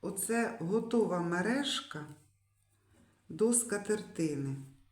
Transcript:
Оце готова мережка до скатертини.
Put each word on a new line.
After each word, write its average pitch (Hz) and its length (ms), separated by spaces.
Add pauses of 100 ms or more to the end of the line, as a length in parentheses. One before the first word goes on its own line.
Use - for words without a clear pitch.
Оце 226 600
готова 196 600
мережка 180 840 (1200)
до 202 240
скатертини. 165 1040 (360)